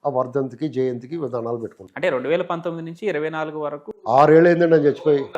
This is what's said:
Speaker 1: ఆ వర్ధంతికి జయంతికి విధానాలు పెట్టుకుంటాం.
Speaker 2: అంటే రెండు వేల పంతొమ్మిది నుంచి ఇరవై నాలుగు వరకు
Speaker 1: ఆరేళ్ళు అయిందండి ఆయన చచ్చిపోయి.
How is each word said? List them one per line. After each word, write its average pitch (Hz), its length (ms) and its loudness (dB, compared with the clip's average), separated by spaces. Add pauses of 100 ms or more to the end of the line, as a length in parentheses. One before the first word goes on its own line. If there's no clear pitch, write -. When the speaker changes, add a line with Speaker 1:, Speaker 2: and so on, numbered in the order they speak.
Speaker 1:
ఆ - 40 -2
వర్ధంతికి 127 580 -4
జయంతికి 127 480 -6
విధానాలు 120 400 -6
పెట్టుకుంటాం. 104 400 -14
Speaker 2:
అంటే 170 140 -2
రెండు 131 180 -4
వేల 175 140 0
పంతొమ్మిది 170 480 -8
నుంచి 170 180 -8
ఇరవై 156 220 -4
నాలుగు 156 280 -8
వరకు 147 340 -10 (160)
Speaker 1:
ఆరేళ్ళు 151 400 6
అయిందండి 170 260 4
ఆయన 151 100 4
చచ్చిపోయి. 143 380 2 (160)